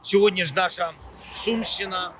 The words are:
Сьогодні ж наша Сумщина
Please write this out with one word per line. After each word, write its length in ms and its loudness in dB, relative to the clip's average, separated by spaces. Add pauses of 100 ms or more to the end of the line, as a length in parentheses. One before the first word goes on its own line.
Сьогодні 420 2
ж 100 -4
наша 380 -2 (400)
Сумщина 880 0